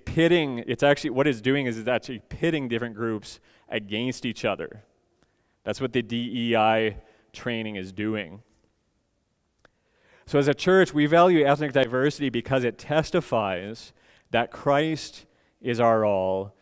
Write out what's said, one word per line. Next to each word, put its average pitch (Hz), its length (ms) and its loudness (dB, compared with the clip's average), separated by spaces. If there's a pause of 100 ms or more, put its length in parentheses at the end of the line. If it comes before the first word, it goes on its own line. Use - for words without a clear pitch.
pitting, 160 600 2
it's 120 160 -4
actually, 143 280 2
what 131 160 0
it's 123 140 -2
doing 135 240 0
is 117 140 -4
it's 110 100 -8
actually 120 300 -4
pitting 156 500 -4
different 117 280 -6
groups 110 420 -6 (320)
against 113 560 -6
each 113 180 -6
other. 104 380 -6 (800)
That's 107 180 -6
what 131 120 -6
the 123 100 0
D 117 480 -4
E 113 60 2
I 110 400 2 (360)
training 113 440 -8
is 95 160 -10
doing. 104 500 -6 (1800)
So 143 120 0
as 143 100 2
a 147 40 4
church, 185 400 4
we 147 140 2
value 165 400 6
ethnic 143 260 2
diversity 135 560 0
because 120 360 -2
it 117 120 -2
testifies 113 1160 -2 (400)
that 120 180 2
Christ 151 760 -2 (360)
is 120 160 -2
our 113 260 4
all 95 580 0